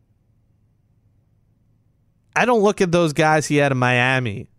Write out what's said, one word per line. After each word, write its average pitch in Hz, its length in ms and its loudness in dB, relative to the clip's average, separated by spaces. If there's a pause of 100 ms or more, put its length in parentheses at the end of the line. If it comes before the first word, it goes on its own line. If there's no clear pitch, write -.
(2250)
I 170 100 0
don't 226 180 2
look 202 200 0
at 175 100 0
those 170 200 0
guys 156 340 0
he 147 100 -2
had 143 160 0
in 127 60 -2
Miami 123 800 -2